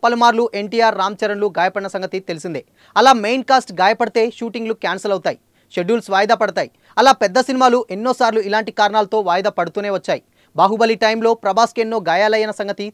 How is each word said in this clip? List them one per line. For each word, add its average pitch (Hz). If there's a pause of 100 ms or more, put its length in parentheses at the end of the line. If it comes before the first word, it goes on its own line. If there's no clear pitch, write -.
పలుమార్లు 240 (160)
ఎన్టీఆర్, 214
రామ్ 196
చరణ్లు 208
గాయపడిన 190
సంగతి 185
తెలిసిందే. 160 (380)
అలా 262 (120)
మెయిన్ 254
కాస్ట్ 254
గాయపడితే 220 (140)
షూటింగ్లు 226 (100)
క్యాన్సిల్ 190
అవుతాయి, 156 (360)
షెడ్యూల్స్ 196
వాయిదా 214
పడతాయి. 190 (300)
అలా 262 (120)
పెద్ద 185 (120)
సినిమాలు 254 (160)
ఎన్నోసార్లు 226
ఇలాంటి 214
కారణాలతో 208 (100)
వాయిదా 196
పడుతూనే 202
వచ్చాయి. 175 (380)
బాహుబలి 220
టైంలో 226 (120)
ప్రభాస్కి 220
ఎన్నో 226 (100)
గాయాలైన 214 (100)
సంగతి 202